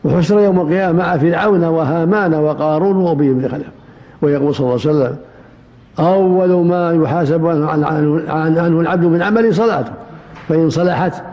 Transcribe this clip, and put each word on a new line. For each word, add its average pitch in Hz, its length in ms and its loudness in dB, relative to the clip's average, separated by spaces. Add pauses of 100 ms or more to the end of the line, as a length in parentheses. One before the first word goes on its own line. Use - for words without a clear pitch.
وحشر 175 360 2
يوم 190 200 2
القيامة 175 380 0
مع 180 180 0
فرعون 175 480 2
وهامان 165 720 0
وقارون 151 600 0
وأبي 151 360 2
بن 127 160 -2
خلف. - 180 -8 (560)
ويقول 143 320 0
صلى 139 120 -2
الله 123 200 0
عليه 151 40 2
وسلم: 147 260 0 (840)
"أول 180 680 2
ما 175 260 0
يحاسب 160 540 0
عن، 160 180 0
عن، 151 640 0
عن، 160 300 0
عنه 170 220 2
العبد 170 240 0
من 170 180 2
عمله 214 300 2
صلاته، 175 400 -2 (560)
فإن 160 220 2
صلحت 175 520 -2 (100)